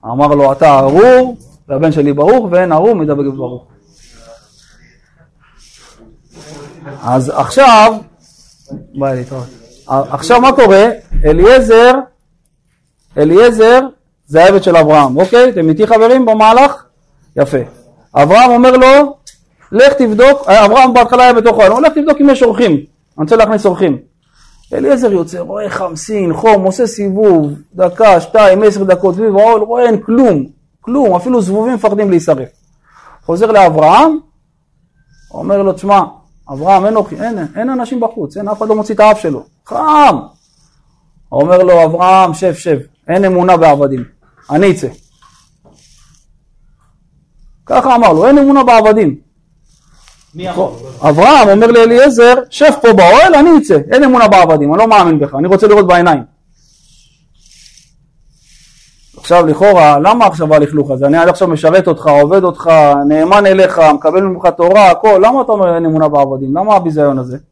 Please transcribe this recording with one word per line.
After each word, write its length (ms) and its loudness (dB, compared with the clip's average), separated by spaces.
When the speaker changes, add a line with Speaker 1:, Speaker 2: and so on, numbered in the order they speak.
Speaker 1:
אמר 220 -4
לו, 260 0
"אתה 260 2
ארור, 580 2
והבן 240 -2
שלי 200 -2
ברוך, 380 0
ואין 220 -2
ארור 220 0
מדבק 300 -4
בברוך." 400 -12
אז 280 -6
עכשיו, 640 2
ביי, 180 -6
להתראות. 300 -14
ע-, 260 -6
עכשיו 260 0
מה 120 2
קורה? 360 2
אליעזר, 680 2
אליעזר 640 2
זה 180 2
העבד 180 2
של 140 0
אברהם, 400 2
אוקיי? 340 2
אתם 180 -4
איתי, 180 -2
חברים, 400 0
במהלך? 580 0
יפה. 220 -4
אברהם 360 2
אומר 260 2
לו, 400 2
"לך 200 2
תבדוק", 560 0
אברהם 460 4
בהתחלה 280 2
היה 100 4
בתוך 240 0
האוהל, 140 4
הוא 80 -2
אומר, 100 2
"לך 60 -2
תבדוק 260 -2
אם 100 4
יש 120 0
אורחים, 300 -2
אני 120 -4
רוצה 200 -2
להכניס 300 -2
אורחים." 320 -2
אליעזר 400 -2
יוצא, 280 -6
רואה 300 -12
חמסין, 640 -8
חום, 280 0
עושה 240 -4
סיבוב, 680 -2
דקה, 460 0
שתיים, 420 2
עשר 220 0
דקות, 300 -2
סביב 220 -4
האוהל, 240 2
רואה, 260 -4
אין 160 -2
כלום, 440 -2
כלום, 360 -2
אפילו 260 -4
זבובים 320 -4
מפחדים 360 -4
להישרף. 380 -4
חוזר 280 -4
לאברהם, 680 2
אומר 280 -4
לו, 100 -2
"תשמע, 300 -2
אברהם, 380 -2
אין 100 -2
אורחים, 260 -6
אין, 160 -8
אין 140 -6
אנשים 300 -8
בחוץ, 360 -8
אין, 120 -12
אף 100 -8
אחד 100 -8
לא 80 -2
מוציא 180 -8
את 60 -4
האף 200 2
שלו, 240 -8
חם." 500 0
אומר 300 0
לו, 220 2
"אברהם, 500 0
שב, 200 -4
שב, 240 -4
אין 160 -2
אמונה 320 0
בעבדים, 480 -2
אני 200 0
אצא." 180 -6
ככה 280 -2
אמר 180 2
לו, 140 0
"אין 120 4
אמונה 260 2
בעבדים." 640 0
Speaker 2:
מי 140 -14
אמר 80 -10
לו? 200 -6
Speaker 1:
אברהם 400 4
אומר 180 2
לאליעזר, 680 4
"שב 200 2
פה 100 4
באוהל, 420 4
אני 240 4
אצא, 200 0
אין 120 2
אמונה 240 2
בעבדים, 460 2
אני 40 -2
לא 100 0
מאמין 300 2
בך, 160 -6
אני 120 -4
רוצה 200 0
לראות 200 2
בעיניים." 360 0
עכשיו 300 0
לכאורה, 520 2
למה 280 0
עכשיו 280 -2
הלכלוך 360 -2
הזה? 160 -4
אני 100 0
עד 120 2
עכשיו 200 -2
משרת 400 -2
אותך, 180 -4
עובד 380 2
אותך, 260 -4
נאמן 380 0
אליך, 340 0
מקבל 260 -2
ממך 260 -4
תורה, 440 2
הכל, 340 2
למה 180 0
אתה 100 -4
אומר, 220 -2
"אין 100 -4
אמונה 240 -2
בעבדים"? 480 -4
למה 200 -2
הביזיון 420 -2
הזה? 200 -12